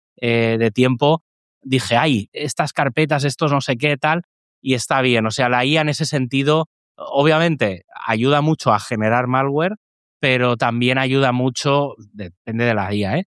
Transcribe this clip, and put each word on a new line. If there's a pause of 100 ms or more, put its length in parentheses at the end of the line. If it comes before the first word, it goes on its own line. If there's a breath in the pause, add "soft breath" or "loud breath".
(200)
eh,
de
tiempo (400)
dije,
"Ay,
estas
carpetas,
estos
no
sé
qué,
tal", (380)
y
está
bien.
O
sea,
la
I
A
en
ese
sentido, (280)
obviamente, (220)
ayuda
mucho
a
generar
malware, (460)
pero
también
ayuda
mucho, (180)
depende
de
la
I
A,
¿eh?